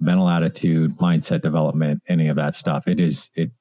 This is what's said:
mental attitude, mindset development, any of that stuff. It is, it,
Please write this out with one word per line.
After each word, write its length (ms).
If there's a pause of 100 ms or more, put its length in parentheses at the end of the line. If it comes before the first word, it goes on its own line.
mental 280
attitude, 720
mindset 440
development, 640
any 180
of 100
that 200
stuff. 320
It 120
is, 360
it, 240